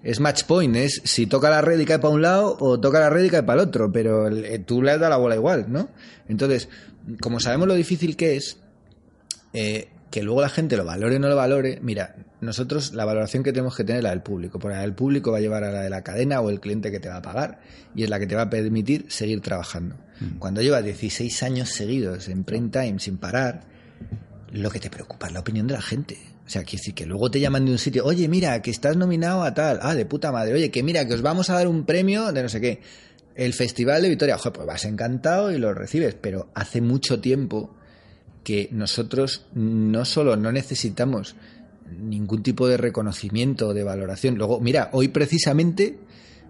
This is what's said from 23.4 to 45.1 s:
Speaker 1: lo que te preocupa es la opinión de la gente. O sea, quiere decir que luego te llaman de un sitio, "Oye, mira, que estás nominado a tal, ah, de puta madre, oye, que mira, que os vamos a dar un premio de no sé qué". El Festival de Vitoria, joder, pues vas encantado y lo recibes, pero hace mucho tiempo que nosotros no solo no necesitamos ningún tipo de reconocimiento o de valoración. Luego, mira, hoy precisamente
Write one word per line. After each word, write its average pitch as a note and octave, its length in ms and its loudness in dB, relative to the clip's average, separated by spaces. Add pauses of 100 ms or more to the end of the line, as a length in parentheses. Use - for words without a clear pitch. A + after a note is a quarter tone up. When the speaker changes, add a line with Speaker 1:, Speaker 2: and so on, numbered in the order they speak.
Speaker 1:
lo G#2 180 -4
que G2+ 100 -8
te - 100 -12
preocupa - 380 -14
es E2+ 60 -12
la F2+ 80 -10
opinión A2 260 -2
de C#3 60 -2
la A2 80 -6
gente. - 360 -6 (280)
O - 40 -20
sea, G2 140 -4
quiere - 140 -10
decir G2+ 160 -8
que - 120 -10
luego G2+ 240 -2
te C#3 120 0
llaman C3+ 240 2
de B2+ 60 2
un A#2+ 60 2
sitio, B2+ 280 0
"Oye, E3 240 2
mira, D#3+ 320 2
que A#2+ 100 -4
estás C#3+ 240 0
nominado F3+ 480 2
a C3+ 100 -2
tal, D3+ 280 2
ah, D3+ 140 0
de A2+ 100 0
puta D3 260 -4
madre, A2+ 220 0
oye, D3+ 180 2
que B2 120 0
mira, D#3 220 0
que A#2 100 0
os A#2 60 -2
vamos F3 280 2
a F3+ 60 2
dar F3+ 120 4
un E3 180 0
premio G3 460 2
de C3+ 120 -2
no A#2+ 60 -4
sé G#2+ 120 -4
qué". A#2+ 180 0 (560)
El B2 180 -2
Festival B2+ 500 2
de F#3+ 60 4
Vitoria, D3 280 2
joder, - 160 -4
pues D2+ 140 -10
vas - 180 -6
encantado C3 680 0
y D#3+ 60 -2
lo A2 160 0
recibes, B2 420 -2
pero F#2+ 400 -8
hace G#2 260 -4
mucho B2 380 2
tiempo B2 560 -2 (680)
que G#2 280 -2
nosotros A#2 800 -2
no A2 520 0
solo C3 320 2
no G#2+ 160 0
necesitamos B2 840 -2 (640)
ningún G#2+ 440 -4
tipo B2+ 240 2
de B2 100 4
reconocimiento A2+ 920 -2
o G2+ 40 -2
de G#2 100 -2
valoración. G2 520 -2
Luego, G#2+ 260 0
mira, B2 320 2
hoy C3 160 4
precisamente E3 880 2 (500)